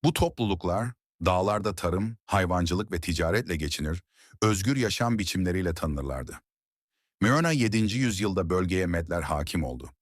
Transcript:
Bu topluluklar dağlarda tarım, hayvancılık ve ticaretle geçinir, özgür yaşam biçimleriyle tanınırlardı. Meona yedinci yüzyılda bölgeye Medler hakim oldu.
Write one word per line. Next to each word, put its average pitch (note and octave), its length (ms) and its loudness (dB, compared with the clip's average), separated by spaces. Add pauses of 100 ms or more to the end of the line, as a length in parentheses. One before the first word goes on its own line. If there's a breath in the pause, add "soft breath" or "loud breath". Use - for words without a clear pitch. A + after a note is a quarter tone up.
Bu D#3+ 100 4
topluluklar A2 800 0 (320)
dağlarda G2 500 2
tarım, G2 500 -2
hayvancılık F2+ 680 0
ve F2 100 -4
ticaretle F2 540 -2
geçinir, D2+ 480 -4 (380 soft breath)
özgür A2 360 2
yaşam A#2 420 0
biçimleriyle F2+ 540 -2
tanınırlardı. C2+ 680 -6 (840)
Meona D#3 300 4
yedinci A2 460 2
yüzyılda G2 520 0
bölgeye F#2 360 2
Medler E2+ 360 -2
hakim D2+ 420 -2
oldu. B1+ 260 -8 (120)